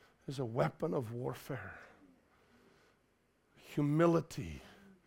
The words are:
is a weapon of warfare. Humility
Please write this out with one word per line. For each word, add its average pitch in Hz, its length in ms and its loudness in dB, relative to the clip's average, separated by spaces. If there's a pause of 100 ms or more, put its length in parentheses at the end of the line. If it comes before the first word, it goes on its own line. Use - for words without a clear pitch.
(260)
is 139 140 -8
a 135 40 -2
weapon 147 500 -2
of 120 180 -2
warfare. 120 680 -8 (1800)
Humility 151 1080 2 (440)